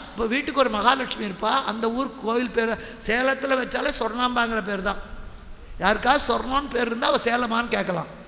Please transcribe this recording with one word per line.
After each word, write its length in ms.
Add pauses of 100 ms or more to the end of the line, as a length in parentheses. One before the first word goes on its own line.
(120)
இப்போ 140
வீட்டுக்கு 340
ஒரு 100
மகாலட்சுமி 560
இருப்பா, 380
அந்த 280
ஊர் 240
கோயில் 340
பேர். 280 (280)
சேலத்துல 520
வச்சாலே 420
சொர்ணாம்பாங்கிற 640
பேர் 180
தான். 160 (840)
யாருக்காவது 540
சொர்ணம்னு 360
பேர் 160
இருந்தா 220
அவ 100
சேலமான்னு 500
கேட்கலாம், 400 (200)